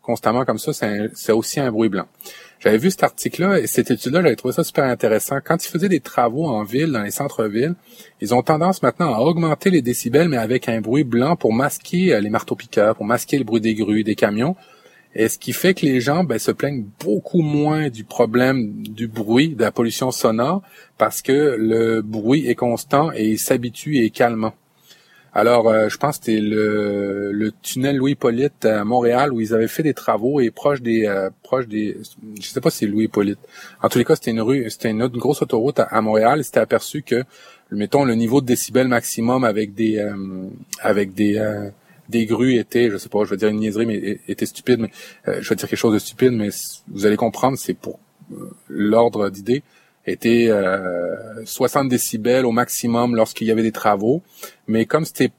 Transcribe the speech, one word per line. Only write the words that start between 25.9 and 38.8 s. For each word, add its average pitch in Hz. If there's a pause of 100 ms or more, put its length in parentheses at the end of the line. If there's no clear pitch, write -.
pense 147
que -
c'était 110
le, 101
le 107
tunnel 139
Louis-Hippolyte 131
à 107
Montréal 123
où 113
ils 110
avaient 113
fait -
des 147
travaux 123
et 117
proche 143
des, 113
euh, 98 (140)
proche 127
des, 107 (440)
je -
sais -
pas 156
si -
c'est 110
Louis-Hippolyte. 104 (420)
En 98
tous -
les 120
cas, 160
c'était -
une 113
rue, 117
c'était -
une 110
autre 123
grosse 147
autoroute 127
à, -
à 110
Montréal 110
et 135
c'était -
aperçu 120
que, 123 (480)
mettons, 104
le 120
niveau 117
de 127
décibels 123